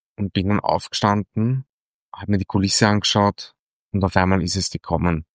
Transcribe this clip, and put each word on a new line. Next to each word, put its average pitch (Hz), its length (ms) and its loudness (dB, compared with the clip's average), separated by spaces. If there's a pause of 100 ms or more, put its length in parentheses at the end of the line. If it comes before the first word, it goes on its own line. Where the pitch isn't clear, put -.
(180)
und 98 160 -6
bin 95 140 0
dann 104 120 0
aufgestanden, 107 1040 -2 (480)
hab 98 160 -10
mir 101 100 2
die 95 60 -4
Kulisse 98 440 2
angeschaut 101 640 0 (380)
und 95 120 0
auf 95 120 -2
einmal 92 260 4
ist 87 140 -4
es 92 120 -2
gekommen. 82 560 -2 (100)